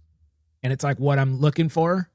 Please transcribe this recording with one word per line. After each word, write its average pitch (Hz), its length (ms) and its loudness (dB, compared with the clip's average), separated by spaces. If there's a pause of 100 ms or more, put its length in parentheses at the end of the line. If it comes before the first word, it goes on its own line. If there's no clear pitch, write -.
(640)
and 127 100 -2
it's, 131 120 -6
like, - 140 -2
what 139 200 2
I'm 135 200 0
looking 151 300 2
for. 170 460 -2